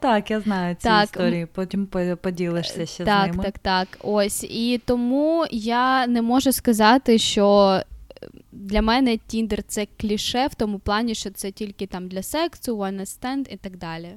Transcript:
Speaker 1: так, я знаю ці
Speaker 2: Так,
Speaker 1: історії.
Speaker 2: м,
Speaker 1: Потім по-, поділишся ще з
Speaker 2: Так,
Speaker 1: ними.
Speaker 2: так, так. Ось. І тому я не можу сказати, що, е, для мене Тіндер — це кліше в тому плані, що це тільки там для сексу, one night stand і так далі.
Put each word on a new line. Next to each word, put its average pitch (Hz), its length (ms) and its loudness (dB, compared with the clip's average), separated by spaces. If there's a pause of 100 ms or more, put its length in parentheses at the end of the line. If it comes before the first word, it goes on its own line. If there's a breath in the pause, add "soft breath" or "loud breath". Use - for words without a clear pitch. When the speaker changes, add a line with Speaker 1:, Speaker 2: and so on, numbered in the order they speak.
Speaker 1:
так, 220 300 2
я 220 100 0
знаю 185 340 -2
ці - 120 -8
Speaker 2:
Так, 214 160 6
Speaker 1:
історії. 175 380 0
Speaker 2:
м, 165 120 -6
Speaker 1:
Потім 190 320 -4
по-, 180 360 -2
поділишся 170 640 -4
ще - 180 -10
з - 20 -6
Speaker 2:
Так, 196 260 4
Speaker 1:
ними. 180 120 -4
Speaker 2:
так, 196 160 -6
так. 190 280 0 (160)
Ось. 208 400 0
І 233 420 -2
тому 277 680 0
я 247 560 0
не 240 140 2
можу 254 300 4
сказати, 226 680 6
що, 202 640 4 (420)
е, - 60 -14 (240)
для 202 300 -2
мене 233 360 2
Тіндер — 220 500 -4
це 208 200 -4 (100)
кліше 220 500 -2
в - 80 -10
тому 208 240 -4
плані, 220 360 -2
що - 160 -8
це 196 200 -10
тільки 202 360 -10
там 185 200 -10
для 190 160 -8
сексу, 302 540 -4
one 196 220 -4
night - 220 -12
stand 262 320 -6
і 196 40 -12
так 185 200 -14
далі. 170 400 -12